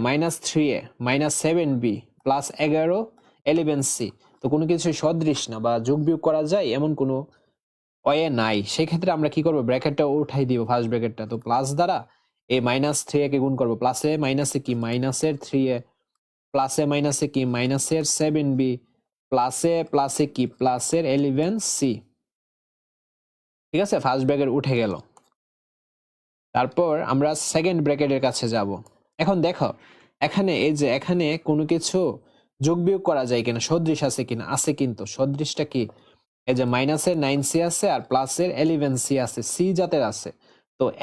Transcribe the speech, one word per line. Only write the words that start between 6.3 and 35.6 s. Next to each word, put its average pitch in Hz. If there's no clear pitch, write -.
যায় 151
এমন 151
কোনো 135
ওয়ে 156
নাই। 110
সেক্ষেত্রে 165
আমরা 151
কি 160
করবো, 156
ব্র্যাকেটটা 143
উঠাই 139
দিব 123
ফার্স্ট 120
ব্র্যাকেটটা, 113
তো 117
প্লাস 127
দ্বারা 175
এই 131
মাইনাস 139
থ্রি 147
এ -
কে 143
গুণ 135
করবো, 117
প্লাসে 127
মাইনাসে 139
কি, 123
মাইনাসের 131
থ্রি 135
এ, -
প্লাসে 139
মাইনাসে 147
কি, 135
মাইনাসের 135
সেভেন 151
বি, 131
প্লাসে 131
প্লাসে 143
কি, 127
প্লাসের 127
ইলেভেন 143
সি। 131
ঠিক 156
আছে, 196
ফার্স্ট 131
ব্র্যাকেট 143
উঠে 131
গেল। 104
তারপর 151
আমরা 139
সেকেন্ড 165
ব্র্যাকেটের 143
কাছে 123
যাব। 101
এখন 185
দেখো 151
এখানে, 185
এই 156
যে 143
এখানে 175
কোনো 156
কিছু 165
যোগ 160
বিয়োগ 190
করা 143
যায় 120
কিনা, 117
সদৃশ 160
আছে 131
কিনা, -
আছে -
কিন্তু। 120
সদৃশটা 143